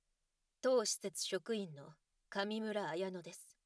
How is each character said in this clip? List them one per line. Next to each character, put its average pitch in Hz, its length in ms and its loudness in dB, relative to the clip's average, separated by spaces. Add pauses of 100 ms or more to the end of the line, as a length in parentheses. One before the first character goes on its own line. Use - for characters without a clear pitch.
(640)
当 254 200 6
施 202 120 2
設 - 280 -2
職 190 300 0
員 196 220 -2
の 139 180 -16 (380)
上 208 280 0
村 208 300 0
綾 185 220 0
乃 180 100 -6
で 170 120 -12
す。 - 220 -10 (100)